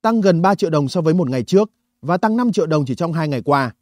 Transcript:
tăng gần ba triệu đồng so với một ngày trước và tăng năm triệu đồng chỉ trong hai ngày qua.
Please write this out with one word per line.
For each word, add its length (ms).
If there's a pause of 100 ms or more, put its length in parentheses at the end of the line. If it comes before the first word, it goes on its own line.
tăng 180
gần 220
ba 120
triệu 160
đồng 180
so 120
với 140
một 160
ngày 120
trước 280 (320)
và 140
tăng 200
năm 160
triệu 140
đồng 200
chỉ 80
trong 180
hai 160
ngày 140
qua. 400